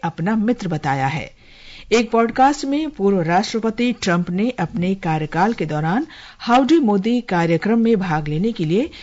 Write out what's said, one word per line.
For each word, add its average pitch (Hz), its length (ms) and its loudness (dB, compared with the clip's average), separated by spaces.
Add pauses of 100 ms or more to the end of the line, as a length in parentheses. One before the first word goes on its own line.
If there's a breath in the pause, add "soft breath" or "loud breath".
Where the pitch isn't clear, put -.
अपना 180 320 -4
मित्र 220 320 -2
बताया 139 400 -2
है। 139 240 -6 (600 loud breath)
एक 226 200 2
पॉडकास्ट 262 540 2
में 294 240 -2
पूर्व 196 320 0
राष्ट्रपति 220 800 -2
ट्रंप 175 280 0
ने 202 200 -2
अपने 175 460 -4
कार्यकाल 165 580 -2
के 190 120 -4
दौरान 160 420 -2 (320 loud breath)
हाउडी 262 400 2
मोदी 226 420 0
कार्यक्रम 175 580 2
में 226 200 4
भाग 160 280 -2
लेने 175 240 0
के 190 140 -4
लिए 208 240 2 (140)